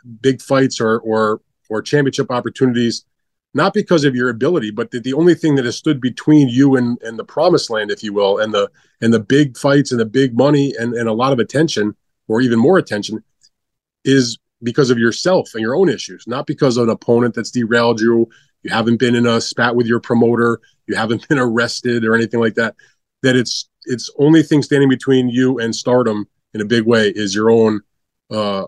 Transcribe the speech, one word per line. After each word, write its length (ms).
big 200
fights 380
or, 200
or, 420
or 120
championship 500
opportunities, 720
not 200
because 320
of 100
your 140
ability, 420
but 200
that 120
the 100
only 220
thing 200
that 100
has 100
stood 240
between 480
you 300
and, 240
and 180
the 40
promised 460
land, 220
if 100
you 120
will, 240
and 160
the, 160
and 120
the 60
big 380
fights 340
and 80
the 60
big 320
money 420
and, 140
and 160
a 40
lot 200
of 60
attention, 540
or 100
even 180
more 200
attention, 440
is 320
because 260
of 80
yourself 560
and 80
your 140
own 140
issues, 380
not 200
because 300
of 60
an 60
opponent 460
that's 160
derailed 480
you. 300
You 80
haven't 260
been 180
in 100
a 160
spat 340
with 100
your 140
promoter. 640
You 80
haven't 320
<laughs> 20
been 100
arrested 640
or 100
anything 240
like 160
that. 200
That 140
it's, 340
it's 340
only 260
thing 200
standing 240
between 400
you 320
and 160
stardom 500
in 80
a 40
big 200
way 240
is 260
your 160
own, 300
uh, 360